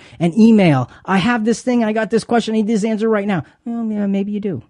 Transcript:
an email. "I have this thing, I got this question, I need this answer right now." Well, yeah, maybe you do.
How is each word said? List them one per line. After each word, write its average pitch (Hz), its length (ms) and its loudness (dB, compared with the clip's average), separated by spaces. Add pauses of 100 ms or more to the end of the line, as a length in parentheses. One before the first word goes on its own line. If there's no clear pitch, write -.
(180)
an 165 220 0
email. 185 500 4 (140)
"I 190 140 0
have 226 260 0
this 220 160 -2
thing, 240 240 0
I 214 80 -2
got 220 160 -2
this 226 160 0
question, 220 300 -2
I - 20 -2
need 220 100 2
this 214 160 0
answer 220 280 -2
right 202 180 0
now." 175 160 -2 (220)
Well, 233 260 -6
yeah, 208 140 -4
maybe 196 260 -2
you 208 80 -6
do. 185 300 -6